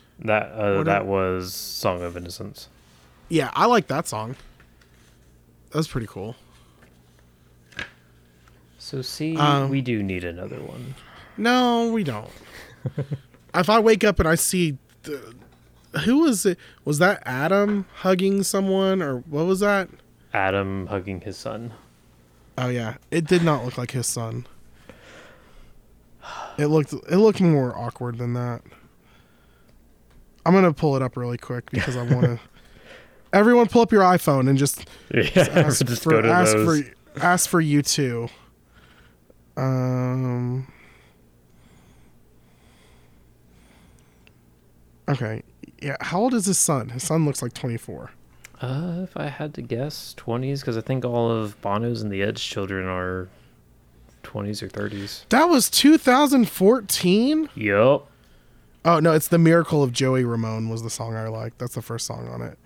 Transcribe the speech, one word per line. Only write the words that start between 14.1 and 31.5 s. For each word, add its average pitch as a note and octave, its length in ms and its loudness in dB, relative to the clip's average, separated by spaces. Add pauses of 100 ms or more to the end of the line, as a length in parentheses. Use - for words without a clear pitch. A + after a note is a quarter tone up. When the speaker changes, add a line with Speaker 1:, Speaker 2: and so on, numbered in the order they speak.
Speaker 2:
and F3 100 2
I E3 60 4
see E3 420 0 (260)
the B2 300 -14 (720)
who B3+ 140 4
was C4+ 260 2
it? F3+ 120 0 (280)
Was D3 140 -2
that F#3 260 2
Adam F#3+ 600 0 (100)
hugging F#3+ 480 0
someone, F#3+ 580 0
or C#3 180 -4
what D3+ 260 -4
was F#3+ 160 0
that? G3+ 280 0 (440)
Speaker 1:
Adam G2 540 -2
hugging F#2+ 340 -6
his F#2+ 160 -12
son. A2+ 360 -12 (840)
Speaker 2:
Oh, B2+ 120 -4
yeah. A#2 260 -6 (140)
It E3 160 -2
did F3 180 4
not C#3+ 220 0
look B2+ 120 -8
like B2 140 -8
his B2 140 -4
son. A#2 400 -6 (2000)
It D3 100 0
looked, D3+ 260 2
it E3+ 240 -2
looked G#3 240 6
more C#3+ 340 4
awkward A#2+ 420 -8
than A#2+ 160 -4
that. B2 280 -6 (1800)
I'm E3+ 80 4
gonna F#3 200 6
pull C#3+ 220 0
it C3 60 0
up B2+ 160 -4
really A#2+ 200 -6
quick - 340 -10